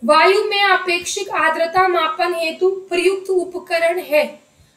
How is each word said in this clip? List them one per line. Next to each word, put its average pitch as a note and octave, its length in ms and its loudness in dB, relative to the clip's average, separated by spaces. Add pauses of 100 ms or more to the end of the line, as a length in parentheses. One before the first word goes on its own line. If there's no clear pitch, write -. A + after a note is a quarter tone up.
वायु F4 400 4
में G4+ 180 0
आपेक्षिक F4+ 680 0
आर्द्रता E4 580 0
मापन F4 460 -2
हेतु E4 360 -2
प्रयुक्त F#4+ 600 -2
उपकरण E4+ 680 -2
है D4 260 0 (520)